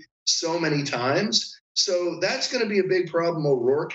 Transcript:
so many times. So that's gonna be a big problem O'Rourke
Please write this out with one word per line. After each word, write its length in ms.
so 340
many 220
times. 760
So 460
that's 300
gonna 140
be 140
a 60
big 260
problem 340
O'Rourke 500